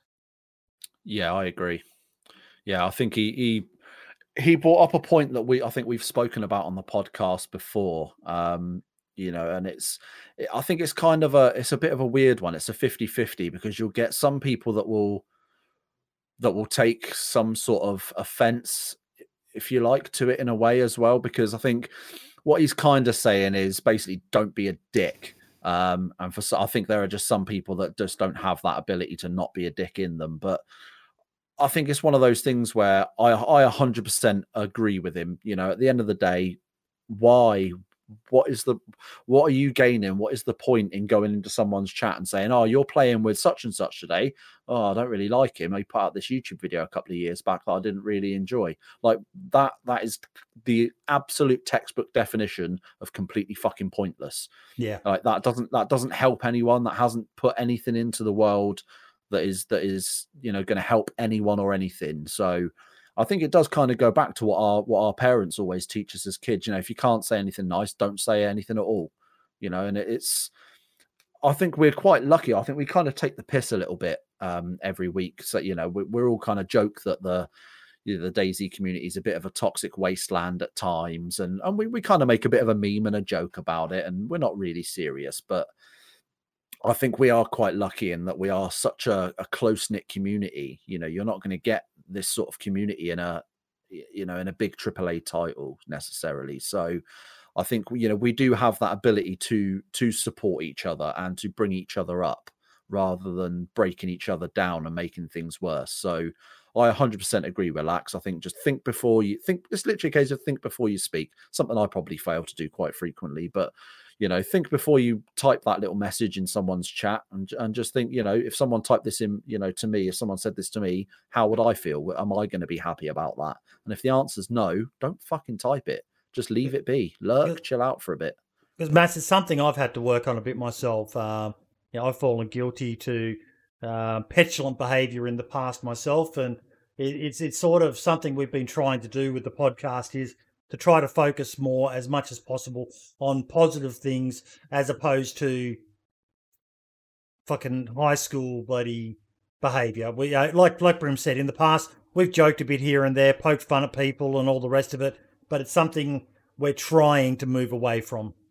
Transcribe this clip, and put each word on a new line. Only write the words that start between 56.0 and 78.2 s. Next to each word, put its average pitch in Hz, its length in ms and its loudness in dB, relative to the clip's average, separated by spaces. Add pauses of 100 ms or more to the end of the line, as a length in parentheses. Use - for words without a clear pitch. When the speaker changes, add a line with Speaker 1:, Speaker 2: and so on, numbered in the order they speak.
Speaker 1:
help 127 320 2
anyone. 120 380 4
That 113 120 -2
hasn't 117 300 0 (120)
put - 200 2
anything 120 380 -2
into 117 280 -2
the 107 100 0
world 101 500 2 (480)
that 98 120 0
is, 95 220 -4
that 92 180 -2
is, 95 440 -4 (140)
you 120 100 -6
know, 98 120 -4
gonna 98 180 -2
help 110 360 2
anyone 107 400 0
or 98 160 0
anything. 78 540 -4
So 90 420 0 (460)
I 107 80 2
think 180 200 0
it 147 80 0
does 160 160 6
kind 135 240 2
of 113 80 0
go 120 100 6
back 143 260 2
to 113 100 -4
what 101 120 2
our, 104 240 4
what 104 200 2
our 107 120 2
parents 120 460 2
always 90 260 -4
teach - 300 -8
us - 100 -10
as 95 100 -8
kids. 101 300 -4
You 107 80 -4
know, 95 60 -2
if 92 100 -8
you 113 60 -10
can't 113 280 2
say 113 140 0
anything 98 300 -4
nice, 90 260 -2
don't 101 260 -2
say 104 240 2
anything 104 360 -2
at 101 40 0
all. 92 280 -2 (480)
You 98 100 -8
know, 92 160 -4
and 101 100 -4
it, 101 140 -4
it's, - 400 -4 (920)
I 143 100 6
think 170 240 -2
we're 151 140 8
quite 160 320 4
lucky. 139 320 4
I 98 80 0
think 139 120 -6
we 143 120 -4
kind 175 200 2
of 135 60 -2
take - 240 -4
the - 60 -14
piss - 280 -2
a 113 60 0
little 90 200 -4
bit, 85 200 -4 (240)
um, 87 400 -6
every 92 280 -4
week. 90 340 -6
So, - 160 -2
you 90 160 -4
know, 85 140 -4
we, 95 160 -4
we're 120 220 0
all 117 120 2
kind 101 200 -2
of 95 80 -6
joke 107 380 2
that 95 160 -2
the, 90 260 -2 (560)
you 98 140 -4
know, 87 100 -4